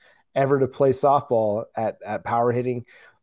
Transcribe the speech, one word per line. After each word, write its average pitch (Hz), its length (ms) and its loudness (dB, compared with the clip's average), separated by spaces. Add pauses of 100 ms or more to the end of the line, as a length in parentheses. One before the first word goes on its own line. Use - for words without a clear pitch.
(340)
ever 139 260 2
to 131 80 2
play 135 240 2
softball 120 760 0 (100)
at, 110 300 -4
at 104 180 -8
power 120 280 0
hitting. 123 340 -4 (360)